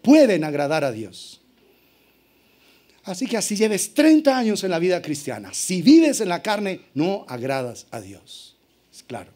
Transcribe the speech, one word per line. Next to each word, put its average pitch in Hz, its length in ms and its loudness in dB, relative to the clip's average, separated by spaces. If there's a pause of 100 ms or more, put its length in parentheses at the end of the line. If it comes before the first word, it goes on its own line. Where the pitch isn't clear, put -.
pueden 226 440 6
agradar 147 400 -2
a 131 80 -2
Dios". 107 480 -16 (1700)
Así 196 200 -8
que 226 100 -4
así 208 180 -4
lleves 208 380 -2
treinta 302 460 4
años 214 260 -2
en 190 60 -2
la 165 80 -2
vida 175 240 0
cristiana, 120 500 -10
si 185 300 -6
vives 294 400 6
en 190 80 -4
la 175 100 -4
carne, 202 400 -6 (140)
no 180 340 -2
agradas 127 640 -8
a 113 100 -12
Dios. - 560 -20 (340)
Es - 120 -20
claro. 101 340 -14